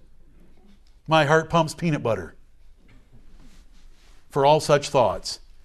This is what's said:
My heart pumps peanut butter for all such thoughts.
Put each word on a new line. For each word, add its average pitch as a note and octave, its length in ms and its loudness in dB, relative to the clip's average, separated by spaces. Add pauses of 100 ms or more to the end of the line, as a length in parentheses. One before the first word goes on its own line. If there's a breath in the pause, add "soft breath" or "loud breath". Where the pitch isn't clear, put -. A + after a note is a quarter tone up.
(1080)
My D#3 200 2
heart D#3+ 220 2
pumps D#3+ 260 -2
peanut D#3 280 -4
butter G#2 320 -6 (1900)
for C#3 160 -2
all D3+ 140 4
such D3 300 0
thoughts. G2+ 500 -2 (260)